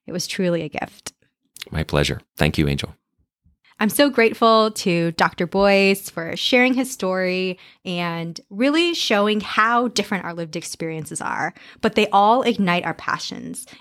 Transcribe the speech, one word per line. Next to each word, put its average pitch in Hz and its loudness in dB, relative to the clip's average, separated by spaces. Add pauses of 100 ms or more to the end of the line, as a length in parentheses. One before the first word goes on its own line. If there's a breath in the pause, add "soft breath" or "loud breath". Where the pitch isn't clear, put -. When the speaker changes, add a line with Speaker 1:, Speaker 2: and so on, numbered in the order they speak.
Speaker 1:
It - -12
was 180 -4
truly 175 0
a 156 -6
gift. - -10 (560)
Speaker 2:
My 78 -2
pleasure. 71 0 (160)
Thank 78 2
you, 73 2
Angel. - -4 (880 soft breath)
Speaker 1:
I'm 214 4
so 285 4
grateful 220 4
to 170 0
Doctor - 0
Boyce 196 2
for 170 -10
sharing 254 2
his 254 0
story 185 -2 (260 loud breath)
and 170 -6
really 294 0
showing 214 0
how 240 -2
different 190 -6
our 170 -10
lived 170 -10
experiences 160 -10
are, - -6 (280 loud breath)
but 220 -2
they 214 4
all 208 6
ignite 190 0
our 165 -4
passions - -8 (140 loud breath)